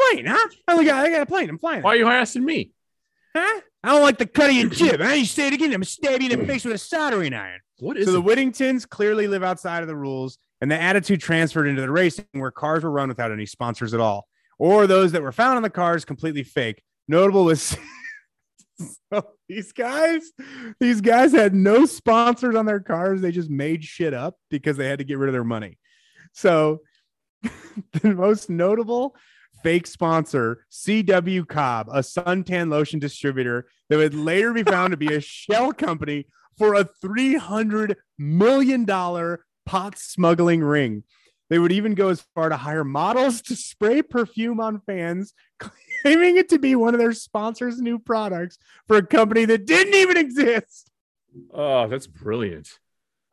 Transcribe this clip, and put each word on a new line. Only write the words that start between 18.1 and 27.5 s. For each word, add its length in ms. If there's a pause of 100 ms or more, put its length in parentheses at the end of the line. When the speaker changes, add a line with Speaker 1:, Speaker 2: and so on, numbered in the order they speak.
Speaker 1:
<laughs> 800
so 140 (220)
these 240
guys, 600 (480)
these 200
guys 320
had 220
no 320
sponsors 720
on 100
their 140
cars. 400
They 120
just 180
made 340
shit 300
up 220 (140)
because 260
they 120
had 100
to 60
get 140
rid 100
of 40
their 120
money. 340 (540)
So 480 (320)
<laughs> 300 (600)